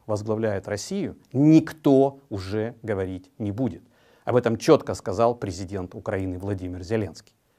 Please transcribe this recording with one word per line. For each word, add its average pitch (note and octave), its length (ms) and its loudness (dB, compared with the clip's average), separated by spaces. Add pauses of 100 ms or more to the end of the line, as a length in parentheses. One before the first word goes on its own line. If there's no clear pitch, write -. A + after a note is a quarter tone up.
возглавляет G#2+ 640 -4
Россию, C3+ 480 -6 (160)
никто C#3 880 4 (100)
уже G#2+ 520 -6
говорить F#2+ 560 -6
не G#2 120 -4
будет. G#2+ 320 -4 (420)
Об B2 120 0
этом A2+ 200 0
четко C3 380 4
сказал A2+ 400 0
президент F#2+ 600 -8
Украины F#2+ 440 -6
Владимир F#2 460 -8
Зеленский. G2 500 -6 (240)